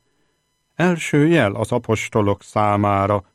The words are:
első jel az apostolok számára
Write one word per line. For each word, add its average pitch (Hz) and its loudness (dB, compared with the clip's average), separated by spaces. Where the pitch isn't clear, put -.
első 160 0
jel 139 2
az 110 -6
apostolok 110 -2
számára 104 0